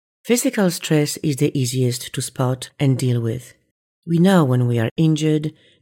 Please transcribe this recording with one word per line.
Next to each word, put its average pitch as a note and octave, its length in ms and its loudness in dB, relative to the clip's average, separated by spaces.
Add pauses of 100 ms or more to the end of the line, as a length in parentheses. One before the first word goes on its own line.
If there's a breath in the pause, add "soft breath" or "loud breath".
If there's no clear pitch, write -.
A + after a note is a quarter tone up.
(240)
Physical A#3+ 480 0
stress D3+ 460 -2
is D3 180 -2
the D3 200 0
easiest B2 560 -2
to - 80 -8
spot B2+ 500 -6 (100)
and C3+ 180 2
deal B2 220 0
with. A#2 340 -6 (500)
We E3+ 140 0
know F3+ 260 6
when B2 220 2
we A#2+ 140 0
are A2+ 160 -2
injured, D#3 560 0 (300 soft breath)